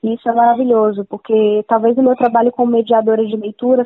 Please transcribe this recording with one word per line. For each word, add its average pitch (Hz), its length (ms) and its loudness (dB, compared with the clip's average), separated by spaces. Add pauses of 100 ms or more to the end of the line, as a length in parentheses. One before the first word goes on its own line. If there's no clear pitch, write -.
Isso 226 240 -6
é 233 60 0
maravilhoso, 233 720 0
porque 214 640 -2
talvez 226 300 0
o 269 60 2
meu 254 120 2
trabalho 233 360 0
como 240 200 -2
mediadora 220 540 0
de 214 120 -8
leitura 240 480 -2